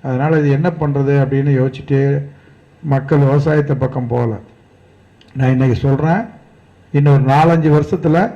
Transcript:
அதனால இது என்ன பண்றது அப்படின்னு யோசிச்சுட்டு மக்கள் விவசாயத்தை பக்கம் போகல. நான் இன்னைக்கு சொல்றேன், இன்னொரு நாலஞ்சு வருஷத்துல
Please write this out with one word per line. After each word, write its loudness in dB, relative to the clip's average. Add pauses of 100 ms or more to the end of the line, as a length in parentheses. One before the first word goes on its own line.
அதனால 0
இது 2
என்ன 0
பண்றது 0
அப்படின்னு 0
யோசிச்சுட்டு -2 (560)
மக்கள் 0
விவசாயத்தை 0
பக்கம் -6
போகல. -4 (1000)
நான் 0
இன்னைக்கு 2
சொல்றேன், -2 (680)
இன்னொரு 4
நாலஞ்சு 2
வருஷத்துல 0